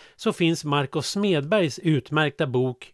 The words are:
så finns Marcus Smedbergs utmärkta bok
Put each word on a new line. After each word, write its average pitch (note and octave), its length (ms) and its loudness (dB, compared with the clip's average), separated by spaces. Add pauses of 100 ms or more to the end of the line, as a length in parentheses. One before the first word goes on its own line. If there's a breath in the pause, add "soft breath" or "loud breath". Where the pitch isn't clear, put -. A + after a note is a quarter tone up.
(160 loud breath)
så - 160 -2
finns E3 320 0
Marcus C#3+ 420 -2
Smedbergs F3+ 720 0
utmärkta D3+ 680 0
bok B2+ 460 -2